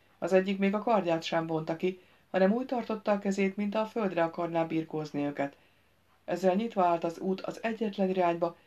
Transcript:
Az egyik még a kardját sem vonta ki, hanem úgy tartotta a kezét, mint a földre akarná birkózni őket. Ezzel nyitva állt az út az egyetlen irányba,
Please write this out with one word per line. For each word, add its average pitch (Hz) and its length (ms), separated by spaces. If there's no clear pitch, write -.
Az 170 140
egyik 190 260
még 196 160
a 214 40
kardját 170 440
sem 165 240
vonta 160 300
ki, 185 240
hanem 190 220
úgy 247 140
tartotta 220 460
a 202 60
kezét, 196 380
mint 208 180
a 220 120
földre 185 360
akarná 165 420
birkózni 156 600
őket. 143 320
Ezzel 180 300
nyitva 214 300
állt 170 200
az 165 140
út 190 220
az - 220
egyetlen 214 460
irányba, 175 480